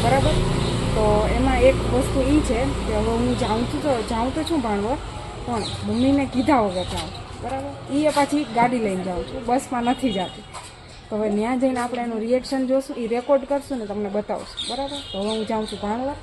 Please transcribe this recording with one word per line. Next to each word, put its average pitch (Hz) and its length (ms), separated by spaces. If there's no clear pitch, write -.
બરાબર? 277 280
તો 214 400
એમાં 262 220
એક 254 180
વસ્તુ 254 460
ઈ 285 180
છે 269 140
કે 247 400
હવે 214 180
હું 240 280
જાઉં 226 260
છું 285 180
તો, 302 60
જાઉં 240 260
તો 311 80
છું 302 180
ભાણવર, 214 360
પણ 226 180
મમ્મીને 269 380
કીધા 254 360
વગર 196 120
જાઉં 180 120
છું, - 560
બરાબર? 269 540
ઈ 302 100
એ 302 40
પાછી 285 340
ગાડી 233 360
લઈને 190 240
જાઉં 180 200
છું, 247 220
બસમાં 240 380
નથી 247 300
જાતી. 185 300
તો 220 60
હવે 214 140
ન્યા 214 260
જઈને 254 240
આપણે 240 220
એનું 233 180
રિએક્શન 254 480
જોશું, 269 300
ઈ 233 100
રેકોર્ડ 247 380
કરશું 277 320
ને 220 80
તમને 202 240
બતાવશું, 208 680
બરાબર? 277 200
તો 190 80
હવે 202 100
હું 220 160
જાઉં 220 220
છું 202 140
ભાણવર 240 420